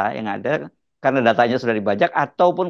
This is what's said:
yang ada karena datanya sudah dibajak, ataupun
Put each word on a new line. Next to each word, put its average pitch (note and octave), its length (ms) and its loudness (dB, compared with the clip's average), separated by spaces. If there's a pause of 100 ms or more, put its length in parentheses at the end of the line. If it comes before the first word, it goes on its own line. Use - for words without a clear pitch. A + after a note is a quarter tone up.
(180)
yang A2 180 -8
ada C#3+ 360 -6 (320)
karena C3+ 240 2
datanya A#2+ 340 2
sudah A#2 180 0
dibajak, G#2 320 0
ataupun F3 580 0